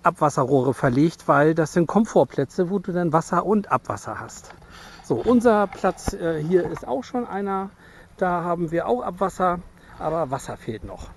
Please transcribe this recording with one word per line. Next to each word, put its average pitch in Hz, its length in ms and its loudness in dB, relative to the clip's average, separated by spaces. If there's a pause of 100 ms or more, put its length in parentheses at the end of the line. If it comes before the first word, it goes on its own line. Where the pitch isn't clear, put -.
Abwasserrohre 139 680 2
verlegt, 139 540 0
weil 151 280 4
das 160 180 0
sind 175 140 2
Komfortplätze, 175 840 0
wo 202 80 -2
du 180 140 -6
dann 175 200 0
Wasser 170 320 2
und 196 280 0
Abwasser 107 480 -6
hast. - 340 -16 (480)
So, 127 140 -2
unser 220 500 4
Platz, - 460 -4
äh, 165 300 -4
hier 175 280 2
ist - 160 -10
auch 262 180 -4
schon 240 220 -6
einer. 196 440 -6 (460)
Da 175 260 0
haben 175 280 -2
wir 170 160 -2
auch 247 160 0
Abwasser, 185 560 -2 (400)
aber 160 320 -4
Wasser 131 260 -8
fehlt - 280 -10
noch. 104 320 -14